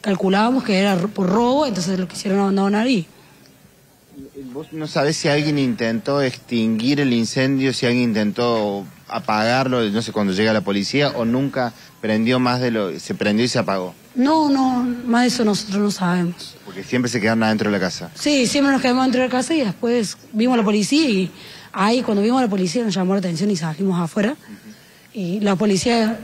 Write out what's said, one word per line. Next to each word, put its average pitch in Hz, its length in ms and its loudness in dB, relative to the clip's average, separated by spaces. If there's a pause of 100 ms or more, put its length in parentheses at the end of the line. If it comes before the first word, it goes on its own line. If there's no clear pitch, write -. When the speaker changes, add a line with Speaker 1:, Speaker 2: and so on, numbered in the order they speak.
Speaker 1:
calculábamos 202 600 2
que 196 140 0
era 196 180 2
ro-, 175 120 -2
por 196 220 -2
robo, 247 360 2
entonces 185 320 -2
lo 185 80 -2
quisieron 190 340 -2
abandonar 196 480 2
y 196 180 2 (1500)
Speaker 2:
¿Vos 147 180 -12
no 156 160 -8
sabés 151 300 0
si - 120 -4
alguien 147 300 2
intentó 120 640 0
extinguir 120 800 0
el 131 120 2
incendio, 131 600 0
si 123 140 -2
alguien 120 240 2
intentó 104 760 0 (240)
apagarlo, 117 840 0
no 110 120 -2
sé, 110 100 -8
cuando 101 200 0
llega 110 200 2
la 107 80 2
policía, 139 560 0
o 120 80 0
nunca 127 480 0 (280)
prendió 113 380 0
más 123 220 0
de 123 100 0
lo, 98 300 -2
se - 160 -8
prendió 107 280 2
y 120 40 0
se 127 100 -2
apagó? 95 340 -2 (220)
Speaker 1:
No, 294 360 2
no, 262 340 2 (220)
más 240 160 2
de 247 60 4
eso 233 160 0
nosotros 202 340 0
no 208 120 2
sabemos. 175 640 -2 (100)
Speaker 2:
Porque 190 200 -14
siempre 123 260 -2
se 117 100 -2
quedaron 113 220 2
adentro 107 260 2
de 104 80 2
la 92 80 0
casa. 87 300 -6
Speaker 1:
Sí, 277 320 0
siempre 277 260 2
nos 262 80 2
quedamos 254 260 2
dentro 254 160 2
de 254 40 2
la 240 60 -2
casa 254 220 -2
y 311 80 2
después 233 540 -2 (160)
vimos 240 220 2
a 233 40 2
la 220 60 2
policía 220 440 2
y 190 220 0 (420)
ahí 220 300 0
cuando 208 200 0
vimos 240 160 2
a 254 60 2
la 220 60 0
policía 196 340 0
nos 196 100 -2
llamó 190 200 0
la 202 40 0
atención 180 320 -2
y 190 60 0
salimos 175 440 -2
afuera. 208 360 -2 (760)
Y 190 280 -4
la 202 160 2
policía 220 680 2